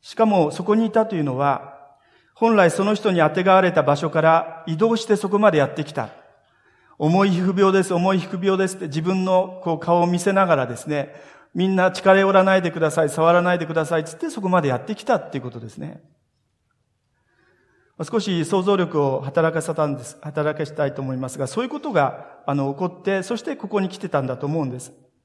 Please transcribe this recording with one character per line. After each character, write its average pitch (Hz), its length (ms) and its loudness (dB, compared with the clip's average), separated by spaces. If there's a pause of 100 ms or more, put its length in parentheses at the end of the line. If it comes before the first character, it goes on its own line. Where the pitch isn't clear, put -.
し - 120 -20
か 226 100 2
も 180 280 2
そ 185 100 -10
こ 208 140 2
に 226 100 2
い 214 60 -4
た 220 120 2
と 214 120 -6
い 160 40 -2
う 147 40 0
の 131 120 -4
は、 139 400 -2 (600)
本 226 180 2
来 185 160 6
そ 196 140 -2
の 208 100 2
人 208 160 -2
に 175 100 2
あ 151 120 4
て 185 100 -2
が 185 120 6
わ 190 60 8
れ 180 120 2
た 160 100 2
場 143 140 2
所 160 120 -4
か 156 120 0
ら 160 480 2
移 160 80 -4
動 226 180 2
し 220 100 -4
て 208 120 2
そ 196 120 -4
こ 202 120 0
ま 214 100 6
で 160 80 2
や 139 80 4
っ - 80 -8
て 160 80 -8
き - 100 -10
た。 113 180 -8 (880)
「重 175 300 2
い 196 40 2
皮 175 100 0
膚 185 180 0
病 190 140 4
で 190 100 4
す、 190 100 -2
重 185 220 2
い 180 60 2
皮 - 80 -10
膚 185 120 -6
病 190 160 2
で 190 120 0
す」 185 100 -8
っ - 0 -
て 185 80 -8
自 151 160 -4
分 185 220 0
の 185 400 0
こ 170 80 -2
う 160 80 -4
顔 175 200 2
を 170 60 4
見 175 140 0
せ 196 120 0
な 190 140 4
が 170 80 4
ら 131 140 0
で 117 80 -8
す - 100 -14
ね、 147 260 -4 (440)
「み 180 100 2
ん 190 80 0
な 185 160 4
近 190 260 4
寄 196 140 4
ら 190 140 6
な 190 120 4
い 185 60 2
で 170 80 -2
く 165 80 -10
だ 156 140 2
さ 160 120 2
い、 143 60 0
触 160 220 2
ら 175 100 6
な 180 100 2
い 170 60 0
で 160 80 -4
く 160 80 -8
だ 160 100 0
さ 160 140 -2
い」 156 80 -2
つ - 80 -14
っ - 40 -20
て 320 120 -6
そ 226 100 -10
こ 190 80 -4
ま 180 140 2
で 143 60 0
や 127 80 0
っ 120 80 -8
て 214 100 -6
き - 80 -14
た 240 140 2
っ - 140 -8
て 139 80 -8
い - 20 -6
う - 20 -16
こ 123 80 -12
と 123 80 -16
で 113 100 -14
す - 100 -18
ね。 - 220 -14 (2000)
ま 165 60 -8
あ、 - 60 -12
少 226 100 0
し 175 240 -2
想 190 180 -2
像 202 140 2
力 175 260 0
を 135 200 -2
働 160 300 0
か 160 80 -2
せ 160 140 -6
た 151 120 0
ん 139 100 -4
で 127 80 -14
す、 - 180 -18
働 151 340 -4
か 156 80 -6
せ 151 80 -12
た 147 140 -2
い 139 80 -4
と 139 80 -8
思 131 120 -6
い - 20 -6
ま 131 120 -6
す 127 100 -12
が、 135 100 -4
そ 233 140 -6
う - 20 -2
い - 20 -6
う 247 40 -8
こ 294 100 -8
と 285 120 -8
が、 143 360 -2 (180)
あ 139 80 -2
の、 139 180 -2
起 139 60 -10
こ 180 80 -4
っ 175 160 -10
て、 190 220 -2
そ 233 120 -6
し 220 60 -10
て 302 140 -8
こ 208 100 -12
こ 202 140 -2
に 190 80 -2
来 185 100 -12
て 190 100 -10
た 147 120 0
ん 131 80 -4
だ 127 80 -6
と 147 100 -8
思 156 160 -2
う - 20 -2
ん 127 60 -6
で 123 80 -10
す。 - 140 -18 (320)